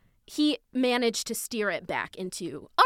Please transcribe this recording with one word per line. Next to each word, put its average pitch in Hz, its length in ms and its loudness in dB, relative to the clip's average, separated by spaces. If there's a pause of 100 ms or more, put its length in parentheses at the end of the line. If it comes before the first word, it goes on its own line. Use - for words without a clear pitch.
(260)
he 302 320 2 (140)
managed 247 560 2
to 233 80 -4
steer 208 340 -2
it 170 160 -4
back 131 300 -4
into, 170 600 -8
"All - 100 8